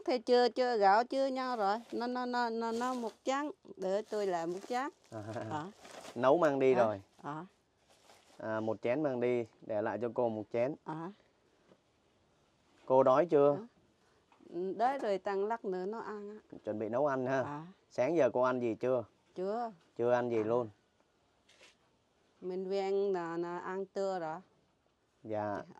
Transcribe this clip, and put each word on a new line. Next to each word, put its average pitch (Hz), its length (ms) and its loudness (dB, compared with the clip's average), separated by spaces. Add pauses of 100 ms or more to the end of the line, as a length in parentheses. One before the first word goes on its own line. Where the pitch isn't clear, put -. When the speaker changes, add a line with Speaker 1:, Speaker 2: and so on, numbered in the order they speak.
Speaker 1:
thì 285 120 2
chưa, 247 300 4
chưa 247 300 0
gạo, 202 260 6
chưa 269 220 0
nhau 254 300 -4
rồi. 202 200 2 (160)
Nó, 233 140 -4
nó, 247 200 -4
nó, 247 240 -2
nó, 226 220 -2
nó 247 220 -2
một 233 180 -6 (120)
chén, 277 260 -2 (260)
để 190 340 -2
tôi 208 160 -2
làm 170 260 -2
một 180 60 -6 (100)
chén. 247 200 -2 (220)
Speaker 2:
À. 110 120 -10 (280)
Speaker 1:
À. 151 140 -4 (500)
Speaker 2:
Nấu 131 240 6
mang 147 200 4
đi 131 160 8
Speaker 1:
À, 123 100 4
Speaker 2:
rồi. 104 160 -2 (220)
Speaker 1:
à. 156 220 -10 (920)
Speaker 2:
À, 110 220 -4
một 110 220 -2
chén 123 200 2
mang 131 180 0
đi, 120 240 2 (160)
để 107 220 -2
lại 107 200 -2
cho 120 120 0
cô 123 140 2
một 110 240 -4
chén. 123 220 0 (100)
Speaker 1:
À. 165 260 -10 (1800)
Speaker 2:
Cô 131 160 6
đói 147 240 6
chưa? 143 340 6
Speaker 1:
À. 233 60 -12 (1120)
Đói 254 220 0
rồi, 208 200 -2
tăng 196 260 -4
lát 226 200 -4
nữa 185 220 -6
nó 220 120 -6
ăn 208 320 -10 (200)
á. - 140 -16
Speaker 2:
Chuẩn 107 140 -4
bị 107 100 -4
nấu 127 180 0
ăn 131 200 0
ha. 131 160 0
Speaker 1:
À. 147 200 -8 (280)
Speaker 2:
Sáng 139 260 0
giờ 135 160 6
cô 123 100 2
ăn 127 180 2
gì 117 140 0
chưa? 123 300 0 (300)
Speaker 1:
Chưa. 220 380 -6 (240)
Speaker 2:
Chưa 120 160 2
ăn 123 180 2
gì 120 100 2
Speaker 1:
À. 107 60 2
Speaker 2:
luôn. 117 220 0 (1700)
Speaker 1:
Mình 185 300 -6
quen 196 420 0
là, 170 240 -4
là 175 220 -4
ăn 185 280 -6
trưa 190 320 -4
rồi. 165 220 -6 (840)
Speaker 2:
Dạ. 104 380 -4 (180)